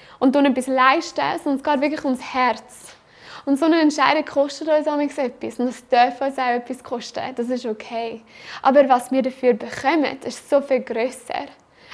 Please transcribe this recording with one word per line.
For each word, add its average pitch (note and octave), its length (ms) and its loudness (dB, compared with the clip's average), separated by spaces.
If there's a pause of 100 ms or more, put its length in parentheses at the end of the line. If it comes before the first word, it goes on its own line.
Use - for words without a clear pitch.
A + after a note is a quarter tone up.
(180)
und C4 160 4
du C#4+ 60 4
etwas B3+ 260 2
leisten“, C4+ 540 2 (240)
sondern C#4 140 -2
es C4+ 40 -14
geht D4 180 0
wirklich D4 240 -2
ums C4 300 -4
Herz. - 600 -4 (480)
Und C#4 160 0
so E4 60 2
eine E4 140 4
Entscheidung D4+ 440 4
kostet C#4+ 420 -2
uns D4+ 220 2
auch D4 100 0
etwas B3+ 600 -4
und B3 80 0
es - 180 -12
darf B3+ 340 2
uns C4+ 160 -4
auch B3+ 120 -2
etwas B3 340 -4
kosten, - 400 -10 (140)
das A#3+ 120 -4
ist B3 160 -4
okay. A3+ 580 -8 (400)
Aber C4+ 260 6
was B3+ 240 2
wir C4 100 4
dafür B3+ 300 2
bekommen, C4+ 720 -2
ist - 260 -10
so C#4+ 120 4
viel C4 180 0
grösser. A3+ 640 -4 (500)